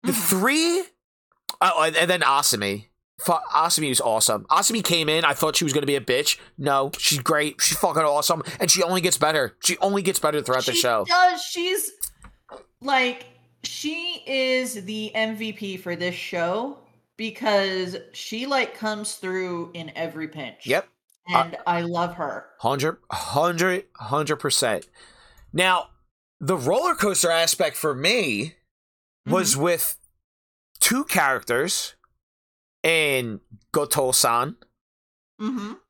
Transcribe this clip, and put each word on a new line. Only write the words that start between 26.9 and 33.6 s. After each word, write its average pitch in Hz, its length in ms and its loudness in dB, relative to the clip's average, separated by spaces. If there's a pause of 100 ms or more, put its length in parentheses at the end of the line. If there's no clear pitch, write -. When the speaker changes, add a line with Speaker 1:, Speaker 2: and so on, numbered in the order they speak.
Speaker 1:
coaster 190 380 2
aspect 165 440 2
for 147 200 -2
me 151 580 0 (760)
was 185 240 2
Speaker 2:
Mm-hmm. 139 80 0
Speaker 1:
with 170 340 0 (840)
two 262 240 2
characters 135 920 0 (880)
in 139 580 0 (320)